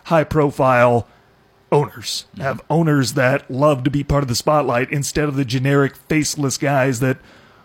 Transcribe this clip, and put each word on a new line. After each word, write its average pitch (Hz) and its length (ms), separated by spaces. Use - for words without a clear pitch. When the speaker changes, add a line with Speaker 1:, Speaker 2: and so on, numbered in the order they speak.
Speaker 1:
high-profile 135 1040
owners, 131 640
Speaker 2:
Mm-hmm. - 80
Speaker 1:
have 135 280
owners 147 440
that 139 360
love 135 360
to 147 40
be 139 140
part 143 180
of 139 60
the 120 80
spotlight 135 560
instead 147 360
of 139 80
the 139 80
generic 135 520
faceless 147 640
guys 135 400
that 131 180